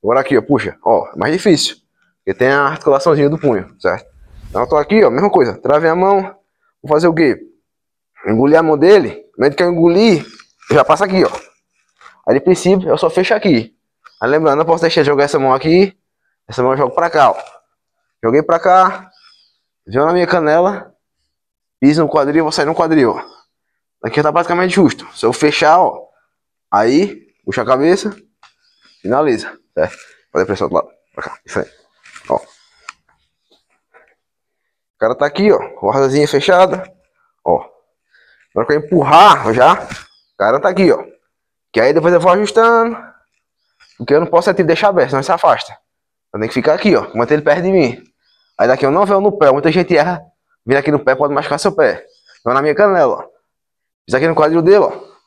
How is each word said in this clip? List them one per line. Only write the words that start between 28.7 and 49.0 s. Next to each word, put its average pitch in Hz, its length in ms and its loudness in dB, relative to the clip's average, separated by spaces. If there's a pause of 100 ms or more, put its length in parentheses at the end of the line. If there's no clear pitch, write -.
finaliza, 123 540 -4 (160)
certo? 82 240 -4 (360)
Pode - 140 -2
pressão 98 220 -6
do - 60 -8
lado, - 140 -2 (260)
pra - 80 -12
cá, - 220 -16
isso - 160 -8
aí. - 60 -10 (600)
Ó. 65 80 -2
O - 60 -6 (2500)
cara 113 160 -2
tá 143 120 -4
aqui, 196 260 0
ó, - 60 2 (220)
guardazinha 135 460 0
fechada, 180 560 0 (640)
ó. - 200 -2 (840)
Agora 113 160 -6
que 151 60 -2
eu 151 80 0
empurrar, 151 640 4
ó, 110 60 0
já, 131 220 4
o - 600 -14
cara 110 220 0
tá 196 100 -2
aqui, 185 220 2
ó. - 140 -2 (680)
Que 110 80 0
aí 131 120 2
depois 165 200 2
eu 170 80 4
vou 180 120 2
ajustando, 226 640 0 (1040)
porque 120 160 0
eu 156 60 4
não 170 60 -4
posso 175 240 2
é, 175 40 0
te 185 100 0
deixar 165 240 2
aberto, 175 220 0
senão 135 100 -2
ele 139 60 -10
se 190 60 -2
afasta. 160 460 -2 (540)
Eu 104 80 -8
tenho 110 80 -4
que - 60 -10
ficar 151 200 0
aqui, 180 220 2
ó, - 180 -4
manter 120 200 -2
ele 151 80 -2
perto 156 200 0
de 185 80 -2
mim. 151 320 0 (560)
Aí 110 80 2
daqui 131 180 0
eu 135 60 2
não 185 160 0